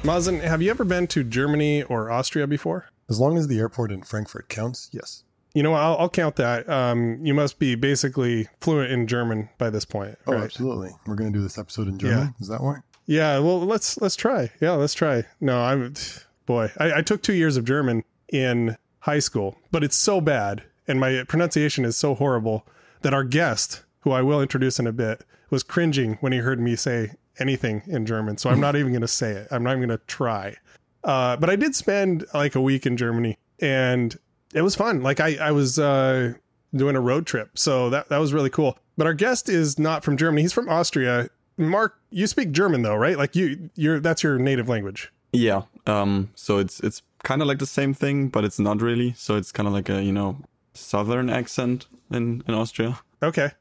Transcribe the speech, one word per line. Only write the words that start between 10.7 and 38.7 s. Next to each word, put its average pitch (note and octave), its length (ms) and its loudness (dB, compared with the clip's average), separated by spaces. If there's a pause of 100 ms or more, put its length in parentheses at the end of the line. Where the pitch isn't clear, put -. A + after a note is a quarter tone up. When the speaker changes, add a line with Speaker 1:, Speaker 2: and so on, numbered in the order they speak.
Speaker 2:
We're G#2+ 80 -6
gonna G#2+ 160 -2
do G2+ 100 0
this F#2+ 160 -6
episode G#2+ 300 -6
in F#2+ 120 -6
German? A#2+ 180 2
Speaker 1:
Yeah. C#3 120 0 (120)
Speaker 2:
Is F#2 80 -10
that A2+ 120 -6
why? C#3 180 -2 (260)
Speaker 1:
Yeah, D3+ 340 2
well, F3 220 2
let's, G#3 400 -2
let's F#3+ 160 0
try. G#3 420 0
Yeah, D#3 120 2
let's D3 220 2
try. C3+ 300 0 (160)
No, B2+ 220 2
I'm, B2+ 320 0 (520)
boy, A#2 320 0
I, D3+ 220 2
I - 20 0
took G#3 200 0
two G#3 120 0
years D#3+ 220 4
of B2 100 0
German B2+ 380 2 (260)
in A#2+ 480 0 (220)
high D3 200 0
school, G2+ 380 -4 (140)
but D#3+ 140 0
it's C#3+ 120 0
so G3+ 220 2
bad A2+ 440 0 (220)
and C3 140 0
my C3 300 0
pronunciation D3+ 560 2
is A2+ 100 0
so D3 200 2
horrible A2+ 500 0 (380)
that C#3 100 2
our C#3 100 2
guest, C3 600 0 (180)
who C#3+ 100 0
I B2+ 100 2
will C#3+ 200 4
introduce C3 380 0
in A#2+ 80 0
a A2+ 40 -2
bit, A2+ 320 -4 (260)
was C3 140 0
cringing C3+ 560 0
when C3 140 0
he B2+ 60 0
heard B2 200 -2
me A#2+ 160 0
say A#2 360 -2 (280)
anything B2+ 480 -2
in C3 180 -4
German. G#2+ 320 -4
So C3 120 -2
I'm A#2+ 100 4
not C#3+ 160 2
even C#3 180 0
gonna A#2 140 -2
say A2+ 240 -2
it. G2+ 200 -8
I'm A#2+ 120 -2
not B2 140 0
even B2+ 120 -2
gonna A2+ 180 -2
try. G#2 480 -4 (480)
Uh, B2+ 320 2
but D#3+ 140 0
I G3 80 2
did C#4 180 0
spend, G3 580 0
like, D3 220 0
a C3 60 2
week C3+ 240 2
in B2 100 0
Germany, A#2 420 0 (220)
and B2+ 580 0 (360)
it D3+ 80 0
was F#3+ 120 2
fun. G3+ 300 0
Like, C#3 160 0
I, D#3 160 2
I D3+ 160 -2
was, C#3 260 2
uh, C3 560 2 (400)
doing C#3 220 2
a C3 60 2
road C3+ 240 0
trip, - 340 -6
so B2+ 300 2
that, C#3 180 -2
that C#3+ 120 0
was D3+ 140 0
really C#3+ 160 2
cool. D3+ 280 0 (180)